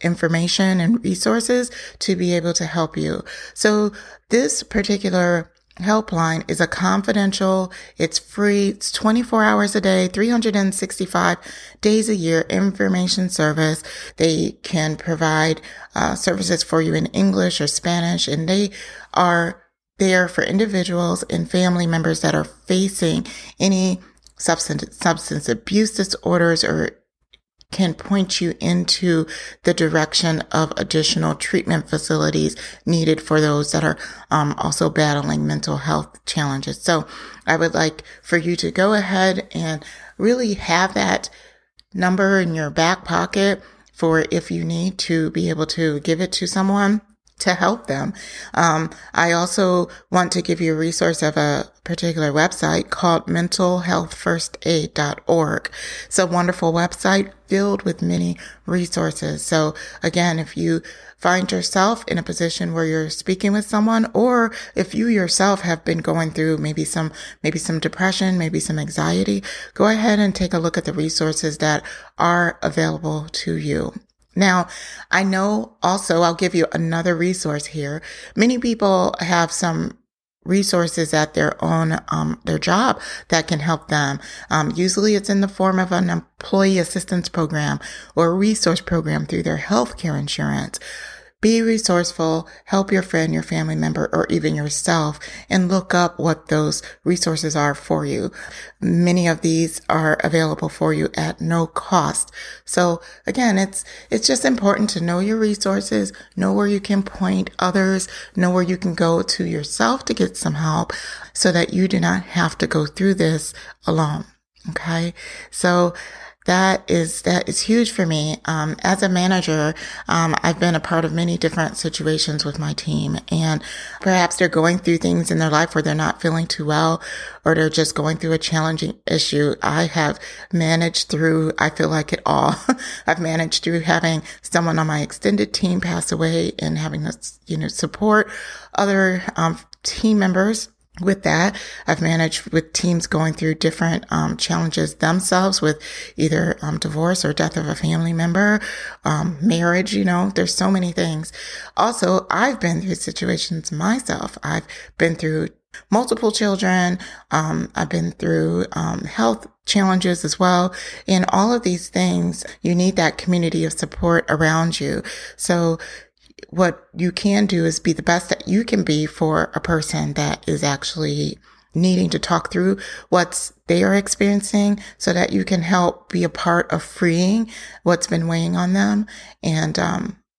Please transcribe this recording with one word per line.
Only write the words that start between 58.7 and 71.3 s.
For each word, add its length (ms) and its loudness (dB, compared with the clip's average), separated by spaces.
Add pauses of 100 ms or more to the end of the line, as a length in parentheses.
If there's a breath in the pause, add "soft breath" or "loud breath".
So 300 2 (280 loud breath)
again, 360 0
if 180 -8
you 240 0 (380 loud breath)
find 340 0
yourself 560 0
in 100 0
a 40 -2
position 500 -4
where 140 0
you're 240 -2
speaking 420 -2
with 140 0
someone, 480 2
or 400 2 (200 loud breath)
if 200 -2
you 120 0
yourself 540 2
have 240 -2
been 140 0
going 320 0
through 280 0
maybe 260 -4
some, 280 -4 (300 loud breath)
maybe 160 0
some 220 -2
depression, 580 0
maybe 220 -2
some 180 -2
anxiety, 640 0 (320 loud breath)
go 140 4
ahead 300 2
and 160 2
take 200 -2
a 40 2
look 200 -2
at 80 -2
the 60 -2
resources 680 -2